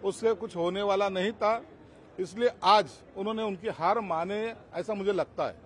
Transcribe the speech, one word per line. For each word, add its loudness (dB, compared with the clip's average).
उससे 0
कुछ -8
होने -2
वाला 2
नहीं 0
था, 2
इसलिए 0
आज 8
उन्होंने -4
उनकी -4
हार 2
माने -4
ऐसा -6
मुझे 0
लगता -2
है. -6